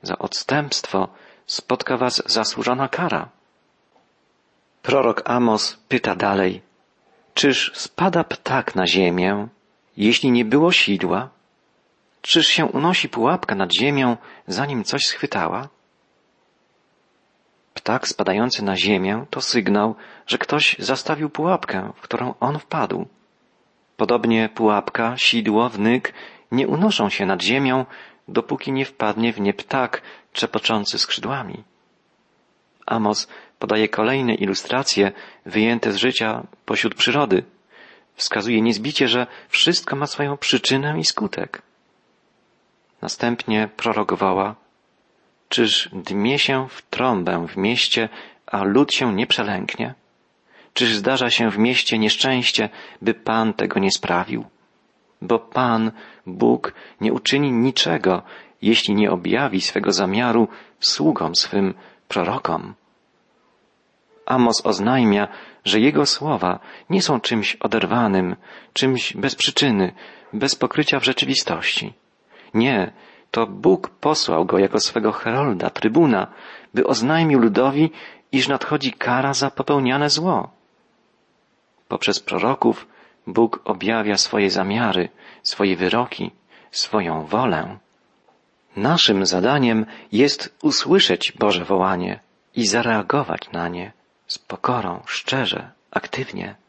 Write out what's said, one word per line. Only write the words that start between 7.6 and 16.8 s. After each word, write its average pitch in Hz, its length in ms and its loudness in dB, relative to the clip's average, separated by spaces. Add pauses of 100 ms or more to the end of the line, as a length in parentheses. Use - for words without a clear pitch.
spada 170 480 0
ptak - 520 -4
na 92 120 0
ziemię, 92 600 2 (500)
jeśli 113 340 2
nie 120 140 4
było 147 260 4
sidła? 98 580 0 (920)
Czyż - 260 2
się - 180 2
unosi 165 440 0
pułapka 123 460 0
nad 95 180 -2
ziemią, 127 440 2 (300)
zanim 120 360 -4
coś - 220 -2
schwytała?" 101 640 -4 (2000)